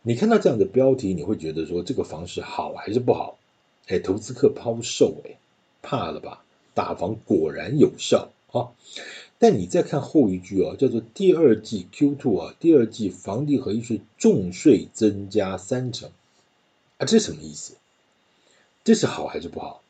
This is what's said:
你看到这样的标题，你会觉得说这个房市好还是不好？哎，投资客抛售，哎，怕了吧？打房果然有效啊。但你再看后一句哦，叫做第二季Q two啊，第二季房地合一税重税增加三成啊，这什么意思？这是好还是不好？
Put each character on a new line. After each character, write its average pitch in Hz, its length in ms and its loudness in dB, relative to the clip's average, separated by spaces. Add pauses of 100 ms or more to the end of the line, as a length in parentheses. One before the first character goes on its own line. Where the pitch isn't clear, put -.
你 117 140 -2
看 208 160 2
到 220 80 6
这 - 100 4
样 123 100 2
的 98 60 4
标 131 300 4
题， 95 180 -2
你 80 100 -4
会 101 140 -4
觉 80 160 -8
得 78 140 -6
说 85 160 -6
这 131 100 -8
个 98 120 -4
房 82 220 -12
市 - 140 -10
好 - 320 -8
还 - 180 -10
是 120 100 0
不 120 120 0
好？ - 240 -4 (500)
哎， 92 120 -2
投 95 160 -2
资 107 180 -8
客 123 160 2
抛 117 320 -4
售， - 340 0 (120)
哎， - 100 -18 (460)
怕 98 280 -6
了 - 100 -10
吧？ - 220 -16 (300)
打 - 220 -4
房 90 220 -6 (100)
果 78 260 2
然 117 260 -4
有 - 200 6
效 - 320 0 (200)
啊。 120 220 -4 (680)
但 233 200 6
你 90 80 -4
再 - 160 0
看 147 180 -2
后 123 300 2
一 92 80 -4
句 95 240 -2
哦， 90 120 -2
叫 131 140 2
做 113 140 -2 (100)
第 185 220 4
二 127 260 4
季 98 320 -10
Q 143 220 2
two 117 240 -2
啊， - 200 -10
第 165 160 4
二 120 120 6
季 107 240 -6
房 107 340 -8
地 143 140 0
合 101 160 -4
一 117 80 -4
税 110 180 -6 (160)
重 110 380 2
税 - 400 4
增 101 340 0
加 95 300 -2
三 127 340 -6
成 - 160 -12 (880)
啊， 143 80 -4
这 196 140 4
什 160 180 -2
么 147 60 -18
意 78 100 -14
思？ - 220 -18 (1120)
这 226 100 6
是 - 100 0
好 76 220 -4
还 - 160 -8
是 85 80 -12
不 - 100 -12
好？ - 280 -14